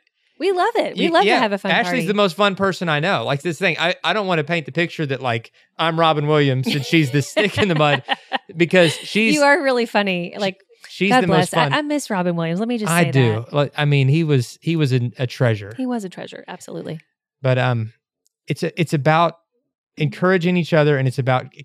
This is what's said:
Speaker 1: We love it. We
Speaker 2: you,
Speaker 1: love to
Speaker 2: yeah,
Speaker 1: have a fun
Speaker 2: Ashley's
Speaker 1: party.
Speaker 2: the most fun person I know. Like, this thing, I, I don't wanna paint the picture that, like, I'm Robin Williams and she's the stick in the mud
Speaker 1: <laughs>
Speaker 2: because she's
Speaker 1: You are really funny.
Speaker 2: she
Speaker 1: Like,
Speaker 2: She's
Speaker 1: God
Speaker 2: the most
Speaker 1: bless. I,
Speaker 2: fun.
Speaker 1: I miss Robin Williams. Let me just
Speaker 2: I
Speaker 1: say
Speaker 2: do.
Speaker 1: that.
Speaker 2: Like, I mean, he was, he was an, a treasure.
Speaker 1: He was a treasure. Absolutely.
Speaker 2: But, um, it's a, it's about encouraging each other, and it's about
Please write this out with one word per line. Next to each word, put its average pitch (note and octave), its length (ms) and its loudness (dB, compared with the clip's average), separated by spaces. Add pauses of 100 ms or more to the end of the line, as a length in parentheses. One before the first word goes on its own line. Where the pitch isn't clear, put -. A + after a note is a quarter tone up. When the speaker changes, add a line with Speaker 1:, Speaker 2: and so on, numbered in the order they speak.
(400)
Speaker 1:
We F4 100 0
love F#4+ 240 0
it. - 220 -2
We - 80 0
Speaker 2:
you, E4+ 80 2
Speaker 1:
love E4+ 100 4
to G4 60 2
Speaker 2:
yeah, A#3 100 4
Speaker 1:
have A3 140 0
a G3+ 60 -2
fun G3 120 -4
Speaker 2:
Ashley's F#3 220 0
Speaker 1:
party. G3 160 -2
Speaker 2:
the G#3 60 0
most G3+ 200 2
fun G3+ 220 0
person F#3+ 320 -2
I D3+ 100 0
know. D#3 260 0
Like, C3+ 180 -2
this F3 140 -4
thing, E3+ 220 -2
I, E3+ 240 0
I E3 120 0
don't G#3 120 -2
wanna E3+ 160 0
paint D#3+ 240 -4
the C#3 60 -10
picture D#3+ 340 -2
that, C3 160 -4
like, A#2 300 -4 (260)
I'm E3 200 0
Robin D#3 280 2
Williams C#3 480 2
and C#3 100 -2
she's D3+ 280 2
the C#3 100 2
stick - 340 -2
in G3+ 120 2
the E3+ 80 0
mud D3 260 2 (280)
Speaker 1:
<laughs> - 260 -8
Speaker 2:
because E3+ 380 4
she's A3 420 0
Speaker 1:
You D4 60 2
are C#4+ 200 4
really B3 240 0
funny. F#3+ 480 -2
Speaker 2:
she G3 60 -10
Speaker 1:
Like, G3 160 -4 (420)
Speaker 2:
She's G3 120 2
Speaker 1:
God B3+ 120 4
Speaker 2:
the F3+ 60 0
most E3+ 240 2
Speaker 1:
bless. - 20 -4
I, - 120 2
Speaker 2:
fun. - 80 -2
Speaker 1:
I D4 80 0
miss D4 280 -4
Robin F3+ 240 -2
Williams. E3 240 -2
Let A3 100 -4
me B3 80 -4
just G#3+ 140 -4
Speaker 2:
I E3+ 140 2
Speaker 1:
say C#3+ 80 0
Speaker 2:
do. B2+ 220 4
Speaker 1:
that. A2+ 180 -8
Speaker 2:
Like, C#3+ 240 0
I D3+ 80 0
mean, C#3+ 240 4
he D#3+ 160 2
was, C#3 360 0
he D#3+ 140 -2
was D3+ 160 2
an, A#2+ 260 0
a B2+ 120 -4
treasure. G#2+ 480 -2
Speaker 1:
He B3+ 100 -6
was B3 160 -6
a F#3+ 60 -10
treasure. - 400 -16
Absolutely. F3 500 -12 (420)
Speaker 2:
But, B2+ 160 0
um, A#2+ 360 -2 (560)
it's D#3+ 160 -6
a, E3 160 -4
it's D#3 120 -4
about D#3 420 2 (640)
encouraging F3+ 600 0
each E3+ 160 -2
other, D3+ 260 4
and C3 80 0
it's B2 140 -4
about B2+ 320 -2 (120)